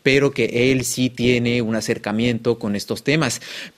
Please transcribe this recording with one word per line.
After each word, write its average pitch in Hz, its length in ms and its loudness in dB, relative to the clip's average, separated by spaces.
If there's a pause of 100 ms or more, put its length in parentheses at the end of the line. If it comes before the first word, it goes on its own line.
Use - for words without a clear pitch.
pero 135 300 4
que 120 400 2
él 127 120 0
sí 127 260 0
tiene 120 500 2
un 113 160 -2
acercamiento 113 840 -2
con 101 180 -4
estos - 280 -8
temas. 143 380 0 (360)